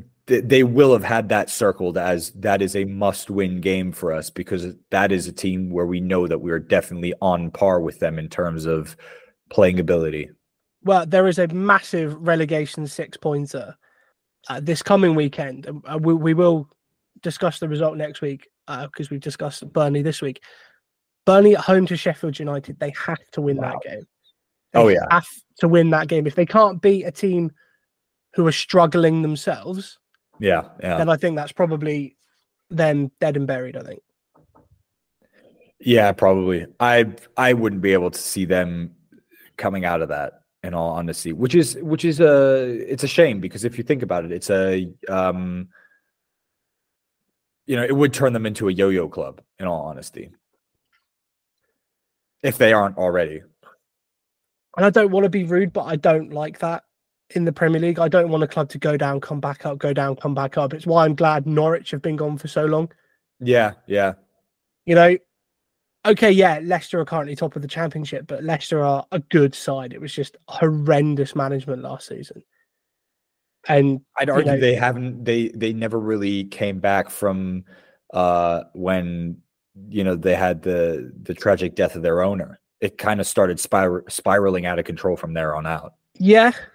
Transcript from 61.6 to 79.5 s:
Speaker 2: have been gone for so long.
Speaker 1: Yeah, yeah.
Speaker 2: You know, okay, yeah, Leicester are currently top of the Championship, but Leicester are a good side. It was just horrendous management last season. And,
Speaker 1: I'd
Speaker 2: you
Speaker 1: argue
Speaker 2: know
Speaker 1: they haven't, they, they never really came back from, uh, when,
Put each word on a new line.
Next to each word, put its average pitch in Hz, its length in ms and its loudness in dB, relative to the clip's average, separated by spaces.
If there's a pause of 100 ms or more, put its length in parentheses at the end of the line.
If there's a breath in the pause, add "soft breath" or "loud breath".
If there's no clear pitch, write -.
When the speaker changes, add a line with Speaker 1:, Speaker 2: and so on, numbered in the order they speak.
Speaker 2:
have 147 100 -8
been 160 140 -4
gone 151 200 -4
for 147 120 -12
so 151 180 0
long. 156 240 0 (480)
Speaker 1:
Yeah, 120 360 2 (120)
yeah. 98 280 0 (680)
Speaker 2:
You 170 120 4
know, 175 200 8 (920)
okay, 214 260 6
yeah, 185 300 4
Leicester 175 360 -4
are 160 60 -2
currently 147 320 -6
top 156 180 -6
of 147 80 -10
the 143 60 -10
Championship, 151 580 -8
but 139 160 -8
Leicester 156 400 -2
are 139 300 0
a 180 80 -4
good 143 340 4
side. 135 380 -8
It - 80 -16
was 147 120 -14
just - 240 -10 (120)
horrendous 147 880 0
management 135 460 -6
last 131 260 -14
season. - 340 -16 (1300)
And, 139 320 4 (160)
Speaker 1:
I'd 139 120 -2
Speaker 2:
you 139 60 0
Speaker 1:
argue 143 180 2
Speaker 2:
know 135 60 2
Speaker 1:
they 123 160 2
haven't, 123 500 -4
they, 117 240 0
they 113 240 -6
never 113 280 -4
really 101 440 -2
came 98 360 -6
back 98 300 0
from, 95 540 -4 (480 soft breath)
uh, 87 600 0
when, 87 720 -4 (460)